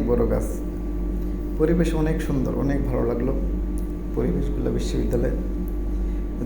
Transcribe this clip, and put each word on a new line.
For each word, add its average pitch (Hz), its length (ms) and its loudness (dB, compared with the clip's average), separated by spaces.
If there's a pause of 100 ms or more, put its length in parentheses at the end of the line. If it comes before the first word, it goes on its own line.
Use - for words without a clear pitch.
বড় 117 220 4
গাছ। 110 180 2 (1080)
পরিবেশ 165 360 4
অনেক 156 280 2
সুন্দর, 123 340 0
অনেক 139 320 2
ভালো 123 180 2
লাগলো 120 280 0 (800)
পরিবেশগুলো 131 560 0
বিশ্ববিদ্যালয়ে। 120 640 0 (1120)